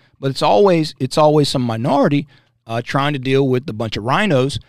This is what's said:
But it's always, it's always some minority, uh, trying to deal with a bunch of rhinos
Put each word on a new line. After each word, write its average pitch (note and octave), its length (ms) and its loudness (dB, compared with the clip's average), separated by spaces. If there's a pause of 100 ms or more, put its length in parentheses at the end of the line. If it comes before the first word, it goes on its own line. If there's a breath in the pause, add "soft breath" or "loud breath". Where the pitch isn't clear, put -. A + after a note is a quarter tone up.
(200)
But C#3 120 -4
it's - 100 -8
always, F3 580 2
it's - 180 -4
always D3+ 320 4
some C3 140 -2
minority, C#3+ 640 0 (380 soft breath)
uh, A2+ 160 -6
trying C#3 300 -2
to C#3 80 -6
deal C3+ 280 0
with B2+ 220 -2
a - 40 -6
bunch A2 240 -6
of G#2 80 -8
rhinos C#3 520 0 (120)